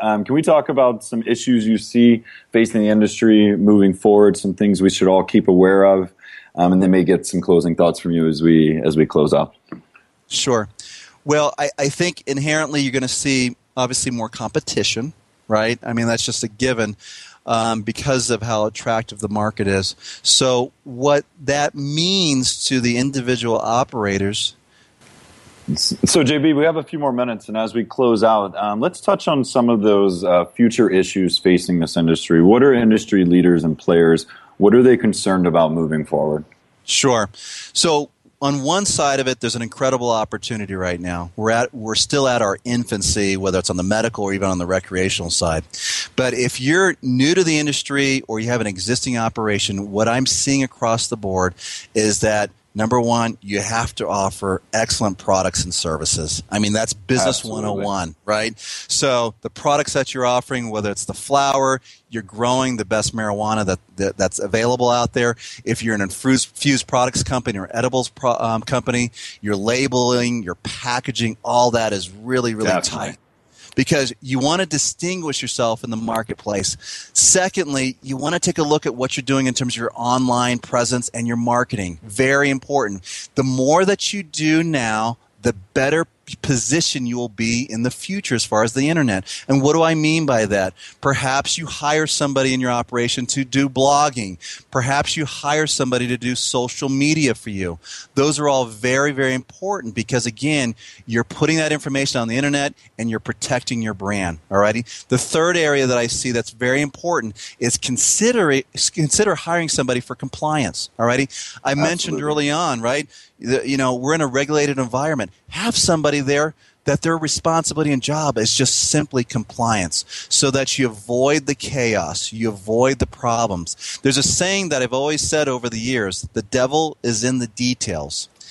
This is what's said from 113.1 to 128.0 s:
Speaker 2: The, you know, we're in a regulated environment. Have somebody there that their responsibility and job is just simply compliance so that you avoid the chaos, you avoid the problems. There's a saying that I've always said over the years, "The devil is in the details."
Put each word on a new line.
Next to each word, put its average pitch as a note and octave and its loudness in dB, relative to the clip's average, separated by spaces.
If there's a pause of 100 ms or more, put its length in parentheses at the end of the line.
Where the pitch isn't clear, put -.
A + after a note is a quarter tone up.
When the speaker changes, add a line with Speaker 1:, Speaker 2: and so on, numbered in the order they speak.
Speaker 2:
The, B2 -2
you C#3 0
know, C3 0
we're C3 0
in E3 0
a D3+ 2
regulated C#3+ 0
environment. C3 -2 (160)
Have G#3 -4
somebody D3 2
there C#3+ 0 (300)
that C#3+ 0
their E3 0
responsibility D#3 -2
and C3 0
job C#3+ -2
is A2 0
just B2+ 0
simply C#3+ 0
compliance A2 -2 (240)
so C3+ 2
that C3+ 0
you C3+ 2
avoid B2 0
the C#3 -2
chaos, G#2 -2
you A2+ -2
avoid A2 0
the - 0
problems. A2+ -4
There's C3+ 2
a C#3 0
saying F#3+ 0
that C#3 0
I've B2 -2
always C#3+ -2
said D3+ 0
over B2 -4
the A2+ -6
years, A2+ -4
"The A2+ -4
devil C#3 0
is A#2 -2
in B2+ 0
the A#2+ -6
details." G#2+ -6 (220)